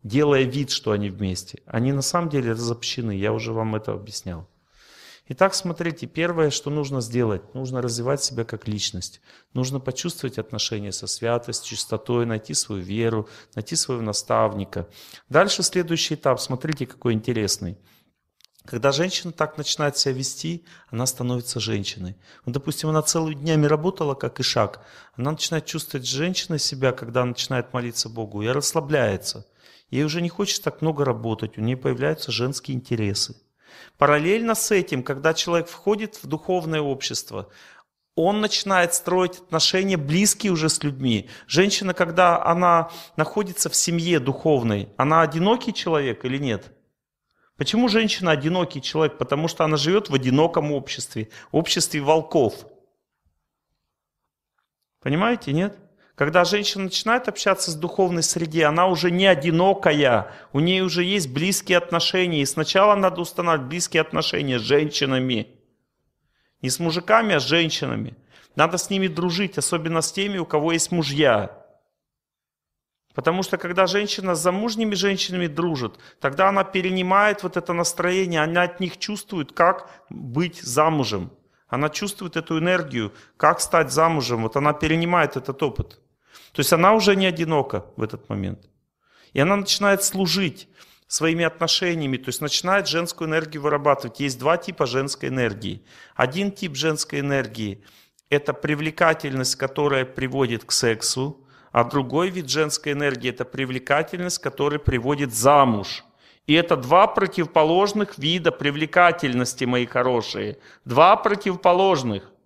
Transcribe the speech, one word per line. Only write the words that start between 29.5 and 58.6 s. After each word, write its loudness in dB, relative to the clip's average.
Ей 0
уже -2
не -2
хочется -4
так -4
много 0
работать, -2
у -6
нее -2
появляются -4
женские -4
интересы. -4
Параллельно 2
с -4
этим, 0
когда 0
человек -2
входит -4
в -16
духовное -4
общество, -6
он 2
начинает 2
строить 0
отношения 0
близкие 2
уже 2
с -2
людьми. 0
Женщина, 2
когда 4
она 4
находится -2
в -4
семье 0
духовной, 2
она 4
одинокий 0
человек -2
или -2
нет? -4
Почему 2
женщина 2
одинокий 0
человек? 0
Потому 0
что 0
она 2
живет 2
в 0
одиноком 2
обществе, -6
обществе 0
волков. 2
Понимаете, 0
нет? -2
Когда 4
женщина 0
начинает -2
общаться -2
с -6
духовной 0
среде, 0